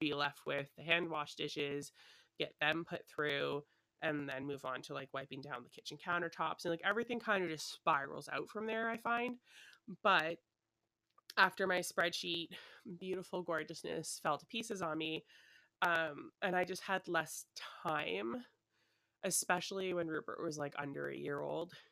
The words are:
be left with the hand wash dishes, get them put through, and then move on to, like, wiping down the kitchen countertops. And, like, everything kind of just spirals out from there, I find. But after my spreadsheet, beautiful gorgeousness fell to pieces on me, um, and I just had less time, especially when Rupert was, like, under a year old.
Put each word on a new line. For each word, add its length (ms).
be 120
left 320
with 300
the 80
hand 260
wash 260
dishes, 580
get 220
them 240
put 240
through, 560
and 260
then 180
move 200
on 160
to, 120
like, 200
wiping 260
down 240
the 60
kitchen 280
countertops. 680
And, 60
like, 120
everything 380
kind 240
of 40
just 220
spirals 560
out 220
from 160
there, 240
I 80
find. 420
But 360
after 300
my 120
spreadsheet, 680
beautiful 440
gorgeousness 760
fell 160
to 80
pieces 360
on 160
me, 280
um, 500
and 120
I 120
just 180
had 240
less 380
time, 880
especially 720
when 140
Rupert 340
was, 160
like, 200
under 320
a 80
year 240
old. 320